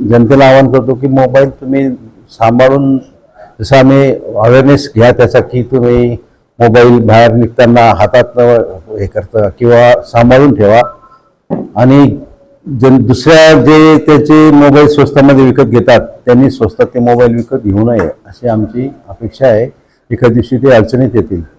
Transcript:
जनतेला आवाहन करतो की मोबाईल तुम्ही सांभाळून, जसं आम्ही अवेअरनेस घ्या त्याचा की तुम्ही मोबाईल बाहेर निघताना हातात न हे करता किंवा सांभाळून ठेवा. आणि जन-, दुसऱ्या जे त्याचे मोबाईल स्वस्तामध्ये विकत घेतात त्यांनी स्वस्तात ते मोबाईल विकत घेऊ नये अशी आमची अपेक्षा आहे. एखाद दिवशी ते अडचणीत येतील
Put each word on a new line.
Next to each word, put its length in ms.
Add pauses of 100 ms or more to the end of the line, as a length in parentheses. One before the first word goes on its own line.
जनतेला 360
आवाहन 260
करतो 220
की 140
मोबाईल 420
तुम्ही 400 (400)
सांभाळून, 680 (640)
जसं 140
आम्ही 400
अवेअरनेस 800
घ्या 160
त्याचा 280
की 240
तुम्ही 540 (420)
मोबाईल 400
बाहेर 320
निघताना 500
हातात 420 (120)
न 40 (600)
हे 80
करता 420
किंवा 520
सांभाळून 520
ठेवा. 280 (920)
आणि 420 (640)
जन-, 200
दुसऱ्या 600
जे 360
त्याचे 540
मोबाईल 360
स्वस्तामध्ये 580
विकत 180
घेतात 360
त्यांनी 500
स्वस्तात 360
ते 140
मोबाईल 360
विकत 280
घेऊ 280
नये 180 (160)
अशी 220
आमची 460 (160)
अपेक्षा 380
आहे. 220 (420)
एखाद 200
दिवशी 260
ते 140
अडचणीत 420
येतील 280 (180)